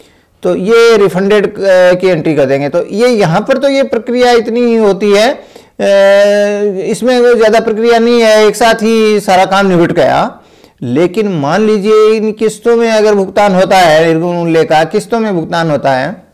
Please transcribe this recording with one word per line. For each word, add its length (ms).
तो 120
ये 420
refunded, 480
अ, 140
की 140
entry 280
कर 100
देंगे। 240
तो 160
ये 220
यहाँ 340
पर 160
तो 120
ये 140
प्रक्रिया 480
इतनी 280
ही 160
होती 360
है, 220
अ, 100
इसमें 360
कोई 140
ज़्यादा 240
प्रक्रिया 400
नहीं 220
है, 260
एक 80
साथ 280
ही 360
सारा 260
काम 220
निपट 240
गया। 480
लेकिन 440
मान 400
लीजिए 440
इन 200
किस्तों 440
में 160
अगर 240
भुगतान 400
होता 220
है, 280
निर्गुण 280
मूल्य 300
का 200
किस्तों 360
में 160
भुगतान 360
होता 200
है 420